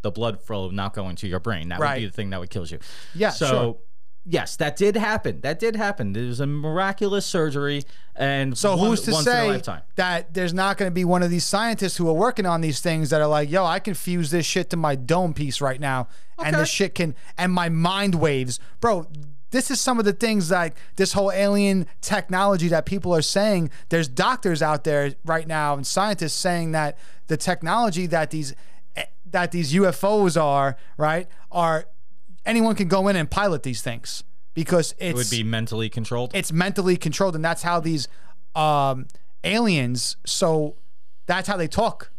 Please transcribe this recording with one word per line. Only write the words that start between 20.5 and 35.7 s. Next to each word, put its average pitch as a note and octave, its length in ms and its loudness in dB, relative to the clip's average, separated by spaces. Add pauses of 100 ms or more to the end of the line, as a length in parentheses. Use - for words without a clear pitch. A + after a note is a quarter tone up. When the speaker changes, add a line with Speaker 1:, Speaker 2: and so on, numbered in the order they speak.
Speaker 2:
like, E3+ 240 2 (220)
this F#3+ 180 2
whole G3 180 4
alien G3 540 4 (160)
technology F#3+ 680 2
that D#3+ 160 4
people F3+ 300 0
are D#3 80 4
saying. G3 480 2 (180)
There's E3 200 2
doctors F3+ 540 0
out D3+ 220 2
there C#3+ 300 2 (100)
right D#3+ 220 0
now D3+ 280 0
and C#3 120 -4
scientists F#3 480 0
saying E3+ 380 0
that D3+ 260 0 (300)
the D#3+ 100 2
technology F#3 680 0
that D#3 220 0
these, D3 240 -4 (420)
eh, - 80 -6 (260)
that F3+ 200 0
these E3 220 0
U F#3+ 140 6
F - 180 0
Os G3 320 4
are, C#3 400 2 (220)
right, D#3+ 280 0 (240)
are, D#3+ 360 0 (580)
anyone A3+ 300 4
can F#3+ 140 0
go F#3+ 200 4
in G3 80 4
and D#3 140 0
pilot F#3+ 320 2
these B2 200 -4
things - 420 -6 (300)
because D#3+ 440 2
it's F3+ 120 -2
Speaker 1:
It D#3 40 -2
would A#2+ 160 0
be A#2 140 0
mentally A2+ 460 -2